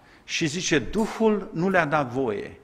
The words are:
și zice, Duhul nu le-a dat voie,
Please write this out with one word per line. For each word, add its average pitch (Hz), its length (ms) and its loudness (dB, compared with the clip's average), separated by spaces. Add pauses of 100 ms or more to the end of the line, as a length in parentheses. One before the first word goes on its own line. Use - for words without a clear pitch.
(240)
și - 220 -2
zice, 160 320 0
Duhul 214 720 0
nu 165 160 0
le-a 185 160 4
dat 147 260 0
voie, 117 540 -4